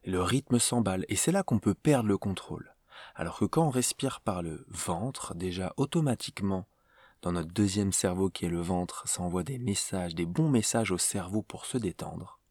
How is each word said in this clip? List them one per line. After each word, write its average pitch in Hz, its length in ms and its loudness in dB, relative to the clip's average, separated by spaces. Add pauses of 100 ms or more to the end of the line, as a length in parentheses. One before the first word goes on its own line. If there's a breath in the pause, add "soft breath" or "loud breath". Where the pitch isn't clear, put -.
Et 95 80 -4
le 92 100 2
rythme 120 380 2
s'emballe, 98 500 2
et 104 60 0
c'est - 160 2
là 196 100 4
qu'on 110 180 2
peut 101 140 4
perdre 127 340 4
le 98 100 4
contrôle. - 580 -6 (400 loud breath)
Alors - 240 -6
que 104 60 4
quand 160 200 4
on 147 60 2
respire - 500 -2
par 90 220 -2
le 78 240 -6
ventre, 92 680 -4
déjà 90 440 -2
automatiquement, 120 880 0 (540 soft breath)
dans 87 100 -2
notre 85 200 -2
deuxième 98 400 2
cerveau 92 380 2
qui - 160 -6
est 85 40 0
le 85 120 0
ventre, 90 460 -2
ça - 160 -2
envoie 87 200 0
des 78 140 -6
messages, 95 560 -2
des 85 140 -2
bons 156 220 2
messages 113 420 2
au 90 80 0
cerveau 98 420 0
pour - 240 -12
se 131 140 -4
détendre. - 600 -6 (120)